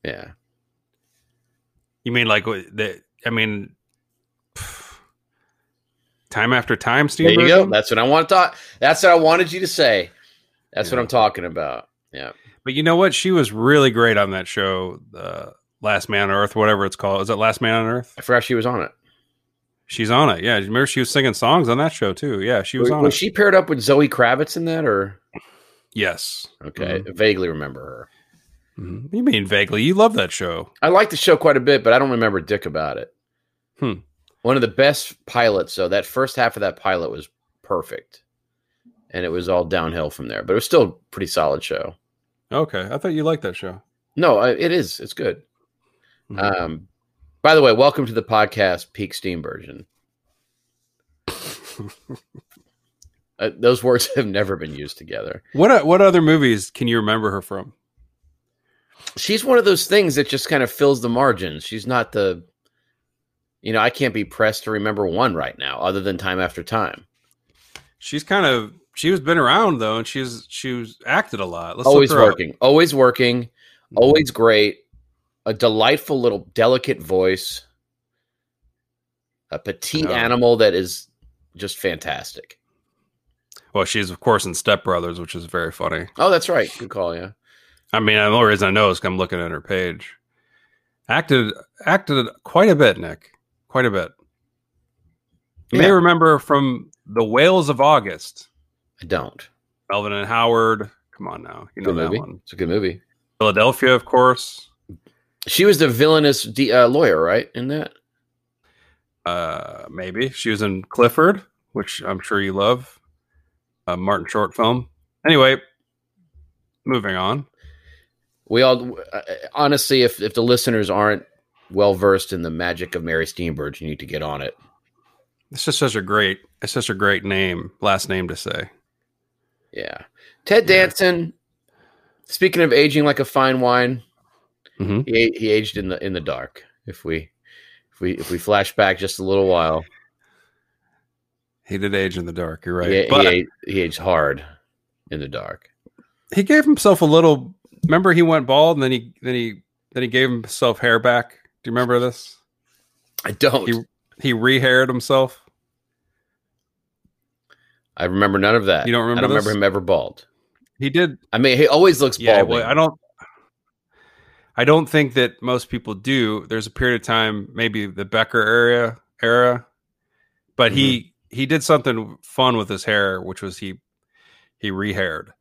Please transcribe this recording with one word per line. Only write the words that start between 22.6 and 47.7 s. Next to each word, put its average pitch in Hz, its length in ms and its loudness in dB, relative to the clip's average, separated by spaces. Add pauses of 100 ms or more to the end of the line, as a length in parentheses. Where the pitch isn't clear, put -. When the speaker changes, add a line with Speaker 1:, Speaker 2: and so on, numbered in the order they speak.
Speaker 2:
she 127 160 -8
was 120 100 2
Speaker 1:
Was, - 20 0
Speaker 2:
on 151 120 0
Speaker 1:
was 143 100 4
Speaker 2:
it. - 40 -4
Speaker 1:
she 196 120 -4
paired 202 240 2
up 185 160 4
with 139 120 -2
Zoe 139 280 4
Kravitz 131 480 0
in 165 80 -6
that, 160 200 -4
or? 98 340 -2 (720)
Speaker 2:
Yes. - 540 -6 (180)
Speaker 1:
Okay. 76 360 -8
Speaker 2:
Mm-hmm. 98 80 -16
Speaker 1:
I - 40 -18
vaguely 95 360 0
remember 71 320 -10
her. 62 280 -20 (720)
Speaker 2:
Mm-hmm. 113 320 -12
You 247 80 -4
mean 110 220 2
vaguely? 104 380 0
You 165 100 2
love 214 220 4
that 92 160 -2
show. 85 400 -8 (100)
Speaker 1:
I 151 60 2
like 196 240 4
the 165 60 -8
show - 200 4
quite 151 200 4
a 127 40 0
bit, 131 220 2
but 113 100 6
I 127 60 6
don't 135 100 0
remember 110 320 0
dick 98 240 -4
about 78 320 -6
it. - 160 -14 (640)
Speaker 2:
Hmm. 123 140 -4 (480)
Speaker 1:
One 123 160 0
of 127 40 2
the 117 60 2
best - 600 0
pilots, 110 480 0
though. 92 120 -4
That 95 180 -2
first 131 300 -6
half 120 220 -2
of 104 40 -6
that 95 180 -4
pilot 85 320 -4
was 73 180 -14 (320)
perfect. - 600 -10 (880)
And 90 120 -6
it 87 60 -4
was 87 200 -6
all 87 160 0
downhill 82 440 -4
from 65 200 -14
there. 52 140 -8
But 92 100 -2
it - 20 2
was 110 100 -2
still 165 160 4
a 92 100 2 (200)
pretty 95 160 -8
solid 73 360 -2
show. - 300 -8 (580)
Speaker 2:
Okay. 127 400 -4
I 135 60 -8
thought 175 160 -6
you 151 100 -4
liked 156 200 -2
that 90 120 -6
show. 92 260 -14 (340)
Speaker 1:
No, 147 240 4
I, 123 120 4
it 160 200 -2
is. 147 280 -4
It's - 140 -16
good. 85 280 -6 (880)
Speaker 2:
Mm-hmm. 101 100 -14 (240)
Speaker 1:
Um, 80 240 -10 (560)
by 156 120 6
the 156 60 6
way, 127 100 8